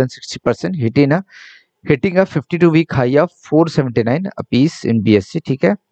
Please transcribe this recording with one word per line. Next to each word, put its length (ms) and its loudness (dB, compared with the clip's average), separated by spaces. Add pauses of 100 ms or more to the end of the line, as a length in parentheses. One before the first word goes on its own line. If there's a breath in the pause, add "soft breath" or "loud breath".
than 80 0
sixty 400 -16
percent, 380 -4
hit 220 2
in 120 0
a, 20 -18 (680 loud breath)
hitting 340 2
a 120 -6
fifty 240 -4
टू 100 4
week 280 0
high 180 0
of 120 4 (260)
four 240 2
seventy 300 -2
nine 160 -2 (180)
a 120 -8
piece 380 0
in 140 0
B 180 4
S 120 -14
C।" 100 -4
ठीक 180 -2
है, 120 2 (160)